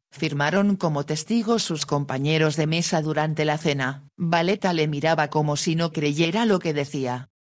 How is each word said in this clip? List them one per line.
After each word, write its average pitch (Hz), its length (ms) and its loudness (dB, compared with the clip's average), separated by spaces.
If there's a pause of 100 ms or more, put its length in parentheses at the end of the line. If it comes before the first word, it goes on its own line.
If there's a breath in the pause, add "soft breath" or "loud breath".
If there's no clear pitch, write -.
(100)
firmaron 160 640 0
como 151 300 -2
testigos 220 560 0
sus 147 240 -6
compañeros 147 720 0
de 156 100 0
mesa 165 340 0
durante 151 460 0
la 151 100 0
cena". 139 520 -2 (100)
Valeta 170 560 2
le 156 140 2
miraba 151 400 2
como 147 280 0
si 165 180 0
no 165 160 0
creyera 165 540 0
lo 202 140 4
que 165 160 -2
decía. 131 560 -4 (200)